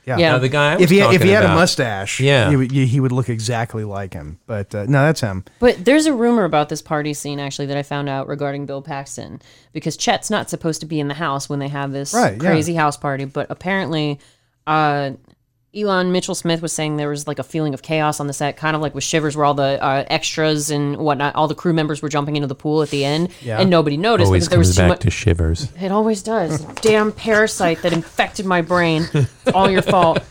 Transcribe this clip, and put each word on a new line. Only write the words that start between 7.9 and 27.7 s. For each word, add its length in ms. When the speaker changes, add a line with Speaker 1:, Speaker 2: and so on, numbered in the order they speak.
Speaker 2:
out 180
regarding 400
Bill 160
Paxton, 580
because 240
Chet's 320
not 220
supposed 300
to 40
be 140
in 80
the 80
house 340
when 80
they 120
have 220
this 220
Speaker 1:
Right, 200
yeah. 180
Speaker 2:
crazy 240
house 200
party. 300
But 240
apparently, 720
uh, 440
Elon 360
Mitchell 240
Smith 260
was 100
saying 260
there 120
was, 180
like, 120
a 40
feeling 300
of 80
chaos 380
on 80
the 60
set, 240
kind 180
of 80
like 100
with 100
Shivers, 320
where 80
all 120
the, 280
uh, 240
extras 600
and 280
whatnot, 360
all 140
the 80
crew 180
members 260
were 100
jumping 260
into 120
the 60
pool 300
at 80
the 120
end, 260
Speaker 1:
Yeah. 180
Speaker 2:
and 120
nobody 260
noticed 300
Speaker 3:
Always 160
Speaker 2:
because 80
there 80
was 80
Speaker 3:
comes 80
Speaker 2:
too 80
Speaker 3:
back 60
Speaker 2:
mu- 20
Speaker 3:
to 80
Shivers. 580
Speaker 2:
It 100
always 300
does. 380
Damn 300
parasite 720